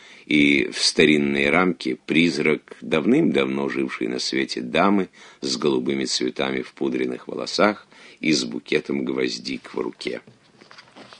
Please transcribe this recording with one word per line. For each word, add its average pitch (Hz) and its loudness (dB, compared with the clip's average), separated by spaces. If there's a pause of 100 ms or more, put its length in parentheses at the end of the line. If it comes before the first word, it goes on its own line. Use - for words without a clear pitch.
(240)
и 71 4
в - -4
старинной 71 4
рамке 80 0
призрак 76 0
давным-давно 69 2
жившей 64 -4
на 62 -4
свете 65 -4
дамы 90 2 (320)
с 65 -4
голубыми 67 0
цветами 65 -2
в - -14
пудренных 64 -4
волосах 92 -2 (340)
и 80 2
с 65 2
букетом 67 -4
гвоздик 64 -6
в 64 -6
руке. 62 -8 (960)